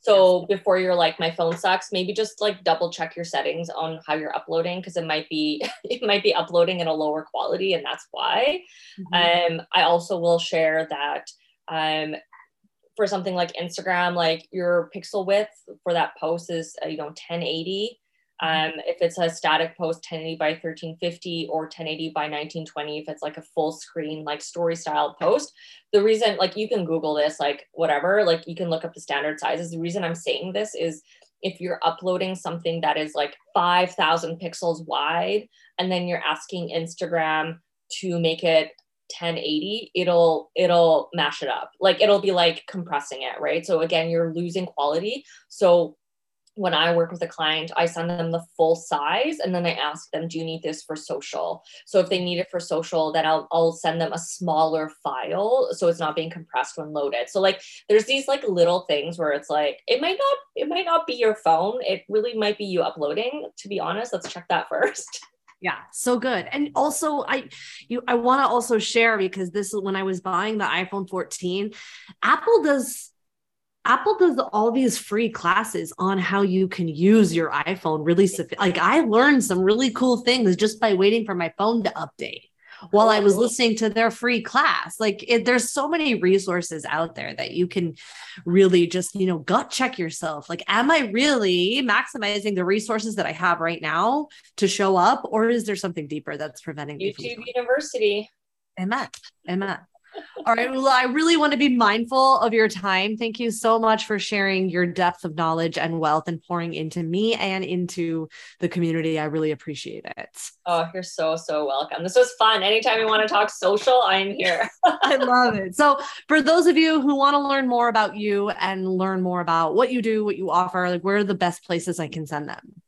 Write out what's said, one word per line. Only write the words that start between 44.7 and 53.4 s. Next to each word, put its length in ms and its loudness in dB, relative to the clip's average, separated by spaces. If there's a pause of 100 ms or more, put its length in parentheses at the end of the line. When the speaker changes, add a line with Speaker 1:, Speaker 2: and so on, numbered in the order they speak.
Speaker 1:
So 480 2 (580)
when 200 -2
I 200 2
work 160 2
with 120 -8
a 60 -6
client, 480 -4
I 100 2
send 240 -4
them 220 -4
the 120 -4 (120)
full 200 4
size 640 -2
and 160 -4
then 100 -2
I 100 0
ask 360 -6
them, 180 -6
"Do 100 -10
you 60 -6
need 180 -10
this 200 -8
for 120 -10
social?" 680 -8 (240)
So 140 2
if 100 0
they 120 -2
need 160 -4
it 120 -6
for 100 -6
social, 520 -2
then 120 0
I'll, 260 0